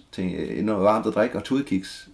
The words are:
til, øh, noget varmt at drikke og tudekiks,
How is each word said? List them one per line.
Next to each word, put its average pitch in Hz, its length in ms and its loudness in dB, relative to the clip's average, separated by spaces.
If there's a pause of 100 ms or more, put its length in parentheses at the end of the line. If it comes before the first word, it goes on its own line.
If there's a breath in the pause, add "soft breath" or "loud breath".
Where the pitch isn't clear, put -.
(120)
til, 92 260 -4
øh, 80 280 -2
noget 104 180 2
varmt 104 240 4
at 110 80 0
drikke 113 220 2
og 104 60 -6
tudekiks, - 720 -2